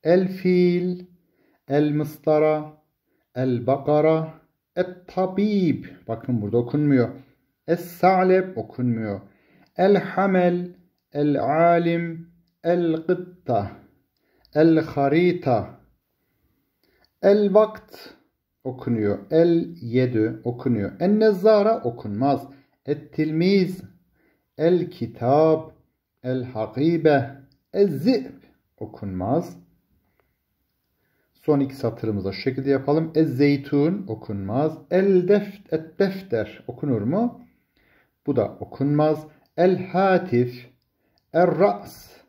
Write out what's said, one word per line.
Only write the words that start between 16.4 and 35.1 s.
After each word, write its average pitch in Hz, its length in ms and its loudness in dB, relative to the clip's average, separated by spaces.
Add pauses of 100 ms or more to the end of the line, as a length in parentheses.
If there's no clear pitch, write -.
El 202 320 4
vakt 214 400 0 (680)
okunuyor. 113 540 -2 (120)
El 170 360 4 (140)
yedü 117 640 0
okunuyor. 120 560 -2
En 208 200 2
nezzara 214 640 4
okunmaz. 120 680 -4 (380)
Et 147 260 -8
tilmiz 165 720 0 (760)
el 175 320 2
kitab, 156 840 0 (500)
el 127 220 -6
hakibe, 135 840 0 (420)
el 202 160 2
zi'b 185 540 -2 (340)
okunmaz. 107 800 -6 (1800)
Son 143 280 0
iki 135 140 -2
satırımızda 104 580 -6
şu - 80 -10
şekilde 135 300 -4
yapalım. 147 440 0
Ez 147 220 0
zeytun 143 720 0
okunmaz. 110 680 -6 (120)
El 185 380 2